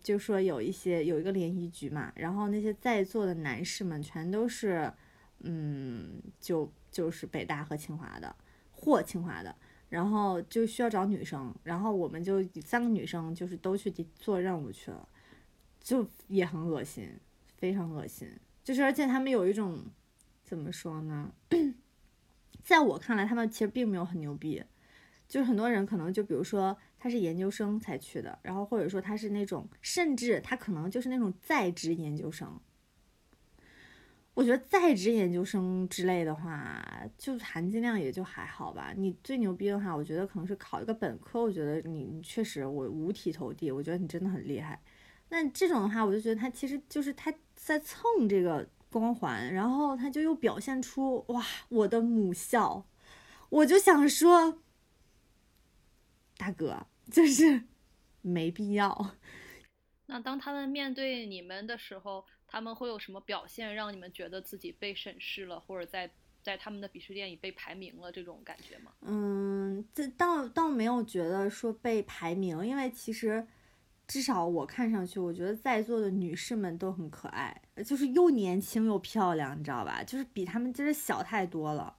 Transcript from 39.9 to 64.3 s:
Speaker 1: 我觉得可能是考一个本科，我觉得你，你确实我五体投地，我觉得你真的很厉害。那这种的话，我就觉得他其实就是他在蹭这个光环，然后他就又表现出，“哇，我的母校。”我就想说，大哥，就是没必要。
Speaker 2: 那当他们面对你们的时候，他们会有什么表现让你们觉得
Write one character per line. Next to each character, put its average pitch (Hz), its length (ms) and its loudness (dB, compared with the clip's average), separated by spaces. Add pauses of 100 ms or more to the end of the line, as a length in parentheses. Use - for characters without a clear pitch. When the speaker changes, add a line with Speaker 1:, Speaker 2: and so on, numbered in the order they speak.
Speaker 1:
我 147 80 -2
觉 151 140 -4
得 190 100 -2
可 196 120 -6
能 165 80 -6
是 196 100 -4
考 - 240 -8
一 - 60 -6
个 220 80 0
本 151 240 -4
科， - 240 -4
我 220 100 2
觉 175 100 -2
得 151 200 0
你， 160 220 -6
你 156 180 -10
确 - 200 -4
实 156 220 -4
我 135 240 -4
五 156 240 -4
体 - 180 -4
投 151 220 -6
地， 147 180 -4
我 135 120 -2
觉 156 80 -6
得 180 80 -2
你 180 100 -4
真 170 160 -4
的 190 60 0
很 - 180 -6
厉 139 100 -2
害。 151 220 -10 (480)
那 330 220 0
这 - 180 2
种 269 140 4
的 202 80 4
话， 220 120 2
我 208 80 4
就 202 80 2
觉 226 160 0
得 214 60 -2
他 254 80 -2
其 247 180 -8
实 269 220 -4
就 294 140 -2
是 277 100 -2
他 - 180 -6 (240)
在 - 260 0
蹭 381 460 2
这 190 160 4
个 165 240 0 (240)
光 233 240 2
环， 131 380 -2
然 196 160 2
后 277 260 2
他 254 140 -2
就 285 140 -2
又 320 120 4
表 240 240 2
现 262 220 -2
出 262 480 0
，“哇， 240 160 -2 (240)
我 220 180 6
的 233 140 4
母 226 320 4
校。” 196 540 2 (640)
我 302 160 8
就 339 120 12
想 302 300 10
说， 330 520 8 (1800)
大 190 160 -4
哥， 143 340 -6 (240)
就 320 160 10
是 277 380 8 (580)
没 175 260 0
必 202 260 -2
要。 202 420 0 (920)
Speaker 2:
那 262 140 -10
当 262 180 -6
他 285 140 -8
们 277 160 -6
面 277 260 -4
对 254 320 -4
你 190 160 -10
们 190 240 -10
的 233 100 -6
时 196 220 -14
候， 190 260 -10 (220)
他 - 140 -8
们 226 120 -8
会 247 140 -8
有 233 100 -6
什 202 140 -12
么 196 100 -12
表 196 240 -6
现 214 300 -10
让 214 180 -6
你 196 40 -12
们 185 160 -16
觉 175 160 -12
得 185 120 -8